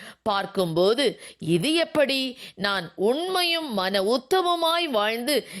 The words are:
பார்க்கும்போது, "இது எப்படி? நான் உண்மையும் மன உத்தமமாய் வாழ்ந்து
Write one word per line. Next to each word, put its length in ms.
பார்க்கும்போது, 1000
"இது 360
எப்படி? 640
நான் 400
உண்மையும் 800
மன 280
உத்தமமாய் 920
வாழ்ந்து 560